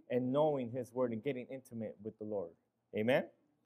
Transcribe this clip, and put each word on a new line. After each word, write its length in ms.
and 200
knowing 380
his 240
word 200
and 100
getting 260
intimate 540
with 160
the 60
Lord. 260
Amen? 280